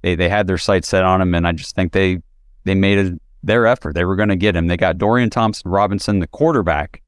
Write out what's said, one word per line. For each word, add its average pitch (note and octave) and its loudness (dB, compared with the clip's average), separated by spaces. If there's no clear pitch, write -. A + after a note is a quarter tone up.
They, F2+ -2
they F2+ 0
had G2 0
their F#2 0
sights F#2 0
set F#2+ 2
on F#2 2
him. F2+ 2
And E2+ 0
I E2+ 0
just - -10
think F#2 -2
they, F#2 2
they F#2+ 0
made G2 2
a, F#2 -2
their A2+ 2
effort. A#2 0
They F2 -2
were F#2 0
gonna G#2 0
get G2 0
him. E2 0
They F2 0
got F2+ 0
Dorian A2+ 2
Thompson-Robinson, G2+ 0
the E2+ -2
quarterback F2+ -2